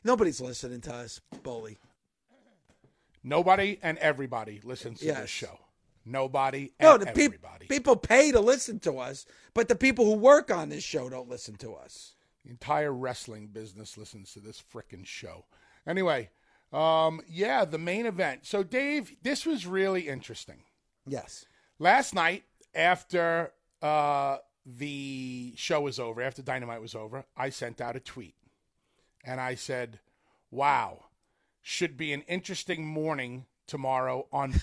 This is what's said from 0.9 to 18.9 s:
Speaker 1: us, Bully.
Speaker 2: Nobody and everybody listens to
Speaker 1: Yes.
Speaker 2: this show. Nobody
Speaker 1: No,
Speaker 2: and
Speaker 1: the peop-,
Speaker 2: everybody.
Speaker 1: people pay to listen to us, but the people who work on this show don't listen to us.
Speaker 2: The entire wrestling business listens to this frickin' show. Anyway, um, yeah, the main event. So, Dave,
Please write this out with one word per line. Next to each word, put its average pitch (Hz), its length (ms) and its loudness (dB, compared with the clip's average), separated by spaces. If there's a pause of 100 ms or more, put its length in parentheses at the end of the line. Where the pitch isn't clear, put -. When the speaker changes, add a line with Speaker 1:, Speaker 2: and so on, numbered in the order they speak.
Speaker 1:
us, 120 260 -12 (220)
Bully. 110 360 -12 (1500)
Speaker 2:
Nobody 185 580 2
and 160 160 -2
everybody 120 640 -2
listens 117 380 -12
to 156 60 -6
Speaker 1:
Yes. 139 160 -2
Speaker 2:
this 120 80 -10
show. - 280 -10 (480)
Nobody 135 720 -2
Speaker 1:
No, 311 140 12
Speaker 2:
and 208 80 4
Speaker 1:
the 190 40 -4
peop-, 285 280 2
Speaker 2:
everybody. - 320 -20
Speaker 1:
people 269 300 4
pay 277 340 6
to 240 80 6
listen 233 400 2
to 135 220 -2
us, 135 260 -10 (280)
but 226 120 2
the 240 80 4
people 254 300 4
who 214 100 6
work 254 380 8
on 160 160 -2
this 147 160 -10
show 127 240 -4
don't 127 200 -12
listen 120 280 -12
to 110 180 -14
us. - 400 -20 (300)
Speaker 2:
The 123 80 -20
entire 147 400 -2
wrestling 123 560 -8
business 107 500 -16
listens 101 360 -18
to - 40 -20
this 107 240 -18 (100)
frickin' 95 320 -16
show. - 420 -14 (400)
Anyway, 160 440 0 (420)
um, 160 560 2
yeah, 202 380 2
the 156 100 -4
main 180 300 -2
event. 170 400 -2
So, 202 160 0
Dave, 277 600 -2